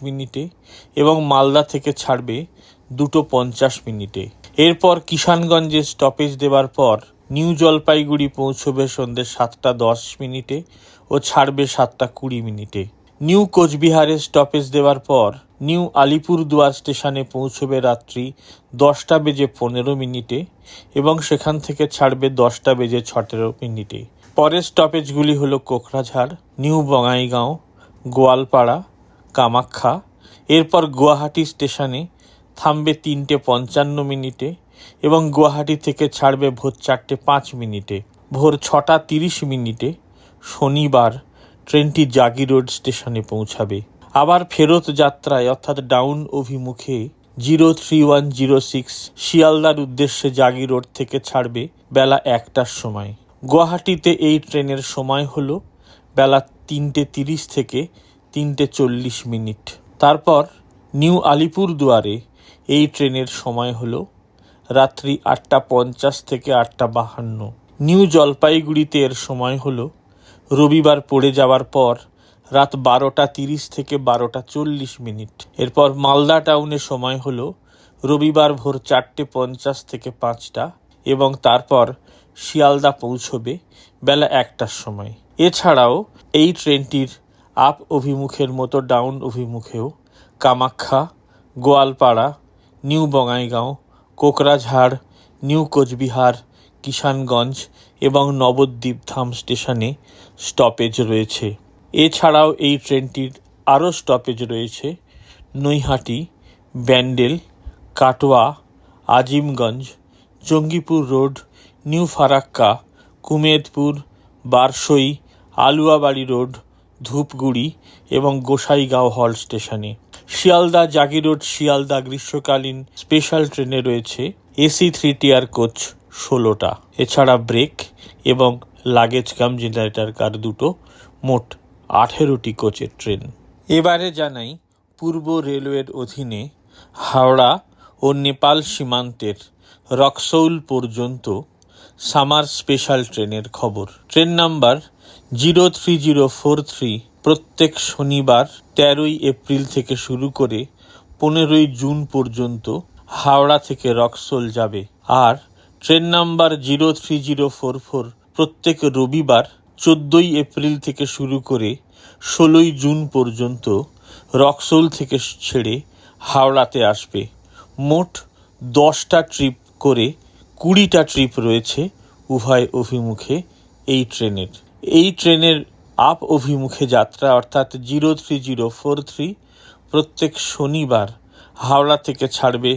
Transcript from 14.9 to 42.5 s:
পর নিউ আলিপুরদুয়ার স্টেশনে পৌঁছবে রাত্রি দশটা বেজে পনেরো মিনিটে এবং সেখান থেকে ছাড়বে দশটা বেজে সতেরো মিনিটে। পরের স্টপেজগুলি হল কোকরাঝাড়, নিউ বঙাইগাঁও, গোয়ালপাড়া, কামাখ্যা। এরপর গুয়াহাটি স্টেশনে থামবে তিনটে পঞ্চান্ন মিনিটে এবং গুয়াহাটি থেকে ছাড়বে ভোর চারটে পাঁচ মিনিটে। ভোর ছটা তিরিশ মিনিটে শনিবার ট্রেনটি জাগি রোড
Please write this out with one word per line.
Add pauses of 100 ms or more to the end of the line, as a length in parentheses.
পর (300)
নিউ (120)
আলিপুরদুয়ার
স্টেশনে
পৌঁছবে
রাত্রি (500)
দশটা
বেজে (100)
পনেরো
মিনিটে (560)
এবং
সেখান
থেকে
ছাড়বে
দশটা
বেজে
সতেরো (100)
মিনিটে। (360)
পরের
স্টপেজগুলি
হল
কোকরাঝাড়, (260)
নিউ
বঙাইগাঁও, (540)
গোয়ালপাড়া, (560)
কামাখ্যা। (560)
এরপর
গুয়াহাটি
স্টেশনে (540)
থামবে
তিনটে
পঞ্চান্ন
মিনিটে (540)
এবং (100)
গুয়াহাটি
থেকে
ছাড়বে
ভোর
চারটে
পাঁচ (100)
মিনিটে। (340)
ভোর
ছটা
তিরিশ
মিনিটে (560)
শনিবার (540)
ট্রেনটি
জাগি
রোড